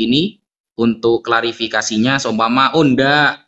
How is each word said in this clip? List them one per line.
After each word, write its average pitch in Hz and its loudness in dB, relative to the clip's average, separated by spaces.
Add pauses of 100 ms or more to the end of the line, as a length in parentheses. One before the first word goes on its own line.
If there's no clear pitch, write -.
ini 135 -2 (320)
untuk 117 0
klarifikasinya. 113 -2
Seumpama, 120 0
"Oh, 160 2
ndak, 139 2